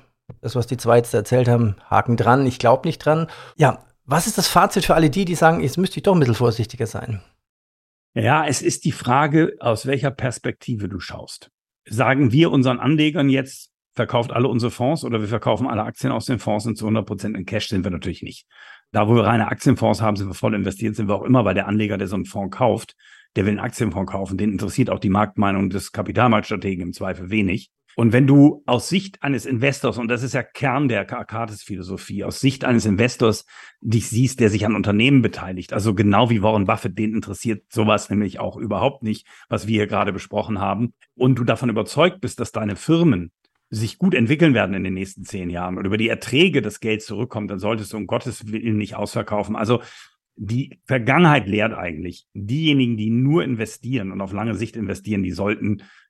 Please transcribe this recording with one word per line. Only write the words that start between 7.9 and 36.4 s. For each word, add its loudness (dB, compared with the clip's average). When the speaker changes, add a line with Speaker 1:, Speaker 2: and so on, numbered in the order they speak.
Speaker 2:
Ja, 2
es -2
ist -2
die 0
Frage, 2
aus -2
welcher -2
Perspektive -6
du -8
schaust. -16
Sagen 2
wir 4
unseren 4
Anlegern 2
jetzt, -4
„Verkauft 0
alle 0
unsere 0
Fonds“, -2
oder -2
wir -4
verkaufen 0
alle -2
Aktien -4
aus -4
den -2
Fonds -2
und -4
zu -6
hundert 0
Prozent -6
in -8
Cash, -6
sind 0
wir -4
natürlich -6
nicht. -16
Da, 2
wo 6
wir 4
reine 2
Aktienfonds 2
haben, 2
sind -6
wir -10
voll -2
investiert, -4
sind -4
wir 2
auch -8
immer, 4
weil 2
der -2
Anleger, 0
der -2
so -6
einen -4
Fonds -8
kauft, 0
der 0
will 2
einen -2
Aktienfonds -4
kaufen, -6
den -2
interessiert -2
auch -2
die -2
Marktmeinung 0
des -6
Kapitalmarktstrategen 0
im -8
Zweifel -10
wenig. 0
Und 4
wenn 6
du 8
aus 0
Sicht -4
eines -4
Investors, -2
und -4
das -2
ist -6
ja -2
Kern -2
der 0
Arcadis-Philosophie, -10
aus -8
Sicht 0
eines 2
Investors 2
dich 0
siehst, 0
der 6
sich 0
an 0
Unternehmen 4
beteiligt, -4
also 0
genau 4
wie 2